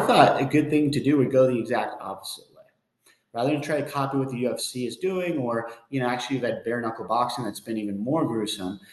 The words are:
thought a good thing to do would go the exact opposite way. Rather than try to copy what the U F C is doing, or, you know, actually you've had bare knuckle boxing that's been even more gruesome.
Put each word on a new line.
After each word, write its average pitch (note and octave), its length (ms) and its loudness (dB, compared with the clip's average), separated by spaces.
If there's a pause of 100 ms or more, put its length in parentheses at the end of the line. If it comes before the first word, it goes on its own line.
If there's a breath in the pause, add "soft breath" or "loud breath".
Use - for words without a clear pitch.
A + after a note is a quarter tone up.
thought F#3 340 8
a C3+ 60 0
good D3 240 2
thing D3+ 220 2
to B2+ 120 0
do C#3+ 140 4
would B2 120 2
go C3 160 6
the B2 120 2
exact A2 420 -2
opposite - 460 -12 (100)
way. - 60 -20 (720 soft breath)
Rather A#2+ 180 2
than D3 80 0
try D3 180 -2
to C3 80 -4
copy C#3 300 -2
what C3+ 140 0
the A#2+ 80 -6
U B2 120 0
F - 80 -4
C B2+ 280 -6
is A2+ 100 -8
doing, F3+ 400 -2
or, A#2 340 -2 (200 loud breath)
you C#3 100 -2
know, B2 80 0
actually B2 280 -2
you've A#2+ 100 -2
had A2 180 -4
bare A#2+ 160 -2
knuckle A2 260 -6
boxing A#2+ 380 -2
that's G2+ 160 -8
been A2+ 160 -8
even G2+ 260 -6
more C#3+ 240 0
gruesome. G#2 540 -4 (120)